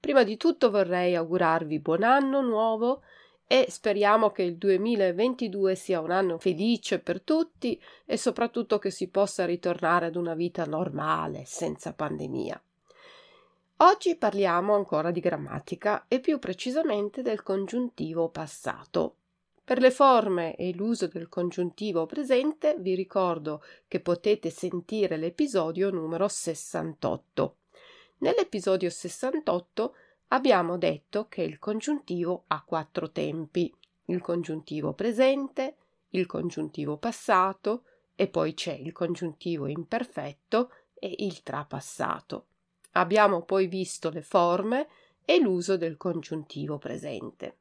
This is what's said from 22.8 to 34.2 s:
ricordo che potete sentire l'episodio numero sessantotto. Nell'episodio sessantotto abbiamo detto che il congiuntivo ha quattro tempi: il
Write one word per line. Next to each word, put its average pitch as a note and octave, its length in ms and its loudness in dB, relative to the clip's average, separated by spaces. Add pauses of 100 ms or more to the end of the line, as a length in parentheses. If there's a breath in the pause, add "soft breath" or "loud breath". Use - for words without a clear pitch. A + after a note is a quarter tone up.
ricordo E3+ 680 -2 (260 loud breath)
che F#3 120 -2
potete F3 500 0
sentire F3+ 680 -4
l'episodio E3+ 720 0
numero E3+ 400 -2
sessantotto. - 1300 -4 (600 loud breath)
Nell'episodio G3 720 0
sessantotto A3 1080 -4 (320 soft breath)
abbiamo F#3+ 500 4
detto E3+ 500 -2
che - 140 -6
il D#3 160 -4
congiuntivo G3+ 880 -2
ha D3+ 160 -2
quattro D#3+ 480 -4
tempi: D#3 640 -4 (320)
il F3 160 -2